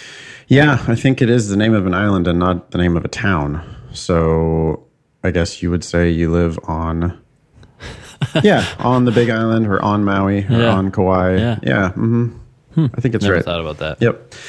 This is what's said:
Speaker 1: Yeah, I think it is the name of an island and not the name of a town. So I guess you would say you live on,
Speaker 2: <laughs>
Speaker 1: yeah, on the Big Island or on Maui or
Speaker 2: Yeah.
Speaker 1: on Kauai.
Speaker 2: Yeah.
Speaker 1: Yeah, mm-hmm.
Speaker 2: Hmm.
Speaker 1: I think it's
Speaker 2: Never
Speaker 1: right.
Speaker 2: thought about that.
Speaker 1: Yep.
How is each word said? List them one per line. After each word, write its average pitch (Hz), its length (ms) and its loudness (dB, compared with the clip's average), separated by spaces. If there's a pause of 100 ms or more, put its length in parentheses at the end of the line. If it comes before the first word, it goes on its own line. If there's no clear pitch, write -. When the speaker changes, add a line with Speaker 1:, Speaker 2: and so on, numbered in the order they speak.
(480)
Speaker 1:
Yeah, 139 400 4
I 120 60 2
think 131 300 0
it 113 80 4
is 117 180 2
the 98 80 0
name 110 160 2
of 95 140 2
an 90 80 0
island 95 320 0
and 85 100 2
not 90 320 0
the - 80 -6
name 87 180 2
of 80 80 -2
a - 40 -6
town. 82 540 -2 (300)
So 80 920 0 (400)
I 92 80 0
guess 85 320 -2
you 87 80 -2
would 87 120 -2
say 87 280 0
you 82 200 0
live 85 340 0
on, 82 520 -4 (640)
Speaker 2:
<laughs> - 600 -6
Speaker 1:
yeah, 160 200 6 (140)
on 123 280 2
the 120 60 2
Big 117 200 2
Island 113 340 0
or 98 160 0
on 104 220 0
Maui 98 420 0
or 98 60 -2
Speaker 2:
Yeah. 117 240 2
Speaker 1:
on 95 160 0
Kauai. 92 460 2
Speaker 2:
Yeah. 110 260 0
Speaker 1:
Yeah, 104 260 0
mm-hmm. 117 360 0 (500)
Speaker 2:
Hmm. 160 100 2 (100)
Speaker 1:
I 120 60 -8
think 117 140 -2
it's 98 80 -2
Speaker 2:
Never 98 140 2
Speaker 1:
right. - 80 0
Speaker 2:
thought 85 160 -6
about 78 180 -8
that. 78 220 -6
Speaker 1:
Yep. - 340 -2 (140)